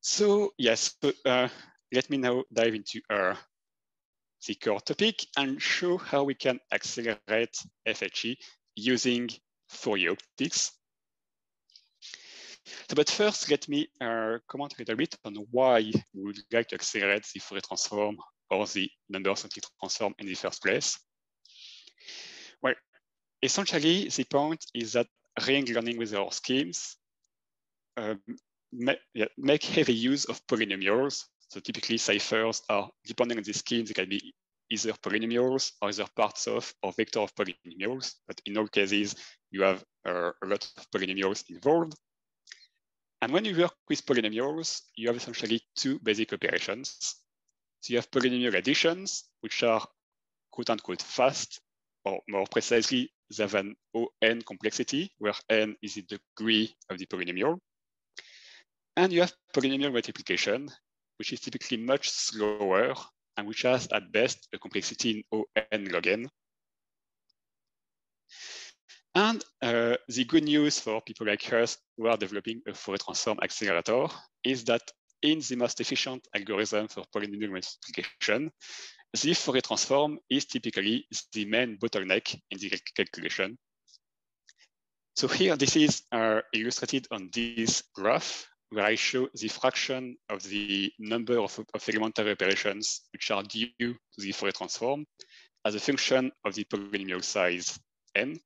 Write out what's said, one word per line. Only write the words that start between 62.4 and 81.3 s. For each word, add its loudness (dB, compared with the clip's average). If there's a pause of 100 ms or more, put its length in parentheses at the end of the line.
and -6
which -4
has 4
at -2
best 2
a -10
complexity -2
in -2 (100)
O 0 (280)
N -2
log 0
N. 0 (2750)
And, 4 (200)
uh, 2 (120)
the 0
good 6
news 4
for -2
people -6
like 0
us 2 (180)
who -2
are 4
developing -6
a -10
Fourier -4
transform -2
accelerator 0 (360)
is 0
that 2 (400)
in 4
the -4
most 0
efficient -4
algorithm -2
for -12 (120)
polynomial -4
multiplication, -4 (640)
the 2
Fourier 2
transform 2 (100)
is 2
typically -2 (260)